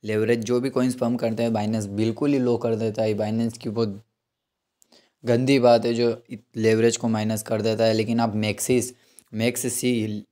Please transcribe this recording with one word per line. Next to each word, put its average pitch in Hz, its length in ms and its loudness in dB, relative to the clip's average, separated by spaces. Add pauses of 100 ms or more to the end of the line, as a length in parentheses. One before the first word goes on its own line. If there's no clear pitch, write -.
लेवरेज 110 400 0
जो 123 160 0
भी 131 100 -4
कॉइन्स 127 240 0
पम्प 120 260 -2
करते 113 220 -2
हैं 117 80 0
Binance 107 360 -2
बिल्कुल 113 460 -2
ही 143 60 2
लो 123 180 0
कर 113 180 -2
देता 110 280 -2
है। 110 120 0
Binance 110 440 -2
की 117 120 -8
बहुत 104 320 -4 (1200)
गंदी 127 340 2
बात 117 280 6
है 120 80 0
जो 117 360 0
इत-, 113 140 -14 (120)
लेवरेज 110 400 4
को 120 120 -4
माइनस 110 340 -2
कर 110 200 -2
देता 113 220 0
है। 113 80 4
लेकिन 113 280 0
आप 113 160 0
Maxis, 107 560 0 (420)
मैक्स 120 380 -2
सी 110 600 -2